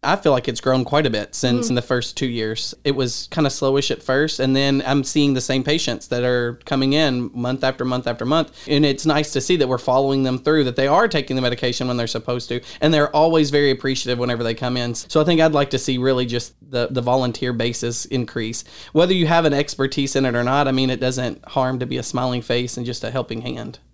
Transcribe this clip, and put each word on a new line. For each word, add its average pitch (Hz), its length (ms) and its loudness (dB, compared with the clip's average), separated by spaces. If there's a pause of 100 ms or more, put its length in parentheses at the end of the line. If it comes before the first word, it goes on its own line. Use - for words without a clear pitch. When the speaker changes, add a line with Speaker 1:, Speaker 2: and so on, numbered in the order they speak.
Speaker 1:
I 156 140 0
feel 156 160 2
like 123 160 0
it's 117 140 -6
grown 131 240 2
quite 151 180 2
a 131 60 2
bit 104 240 -4
since 123 320 0
Speaker 2:
Mm. 117 40 -2
Speaker 1:
in 127 40 0
the 123 80 0
first 120 340 -2
two 139 100 -2
years. 113 480 -4 (100)
It 139 120 2
was 123 340 -4
kinda 147 200 0
slowish 139 400 0
at - 120 -4
first, 143 380 0
and 135 160 2
then 139 300 2
I'm 135 180 2
seeing 143 300 2
the 123 80 -2
same 131 200 -2
patients 143 440 -2
that 123 180 -2
are 123 400 0
coming 135 300 0
in 131 400 0
month 123 280 -4
after 131 220 -2
month 127 220 -2
after 120 180 -4
month. 156 260 0 (160)
And 147 200 4
it's 139 180 -2
nice 151 280 2
to 135 100 -2
see 180 140 2
that 139 120 2
we're 127 80 0
following 135 460 2
them 131 160 0
through, 151 260 2
that 123 120 -2
they 135 100 2
are 175 200 4
taking 135 300 -2
the 131 60 0
medication 123 440 -2
when 123 120 -2
they're 117 80 -2
supposed 117 420 -6
to, 120 140 -4 (180)
and 160 140 4
they're 147 200 2
always 156 360 4
very 147 200 4
appreciative 131 480 -2
whenever 120 240 -2
they 113 120 -2
come 123 240 -4
in. 120 160 -4
So - 260 0
I 156 40 4
think 170 180 4
I'd 160 100 4
like 139 160 2
to 131 100 -2
see 127 200 -2
really 127 260 2
just 120 300 -6 (120)
the, 123 240 -2
the 127 120 -2
volunteer 123 500 0
basis 117 540 -4
increase. 120 580 -4 (300)
Whether 180 180 4
you 175 140 4
have 165 180 4
an 147 80 4
expertise 139 640 -2
in 135 80 2
it 123 100 0
or 120 100 0
not, 135 220 2
I 135 60 0
mean, 131 160 2
it 127 120 -2
doesn't 127 460 -4
harm 131 320 -2
to 127 60 -2
be 127 140 -4
a 120 40 -6
smiling 123 380 -2
face 123 380 -4
and 120 80 -6
just 120 180 -8
a 113 60 -4
helping 117 320 -6
hand. 123 380 -10 (140)